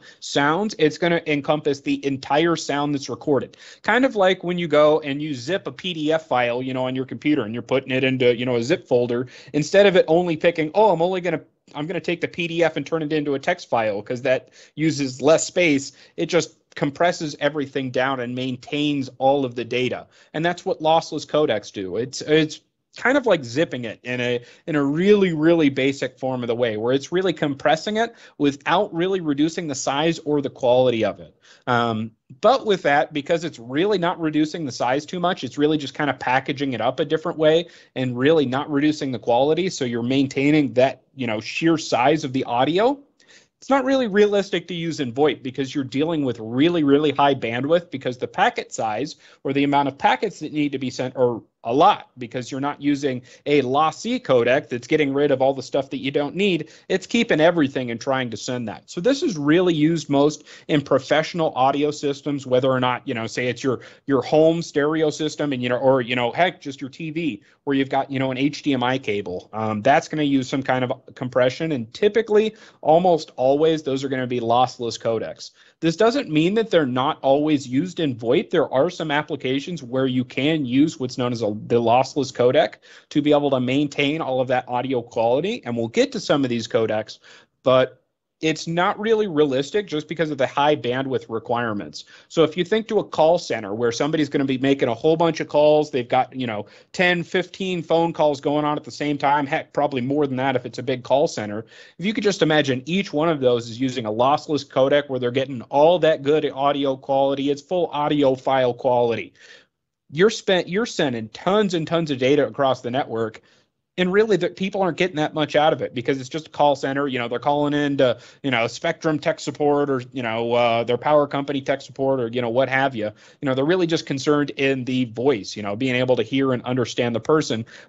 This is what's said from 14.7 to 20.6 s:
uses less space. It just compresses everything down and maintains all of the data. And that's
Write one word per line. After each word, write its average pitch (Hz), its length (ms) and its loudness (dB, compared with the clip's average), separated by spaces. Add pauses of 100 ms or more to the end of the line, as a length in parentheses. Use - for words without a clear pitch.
uses 139 480 -2
less 151 240 4
space. 147 460 0 (240)
It 170 100 -2
just 160 300 -2 (180)
compresses 165 640 -2
everything 139 540 -4
down 131 260 0
and 123 160 -6
maintains 135 840 -4
all 135 260 2
of 123 100 -6
the 120 100 -6
data. 117 440 -4 (260)
And 156 100 -4
that's 175 200 -2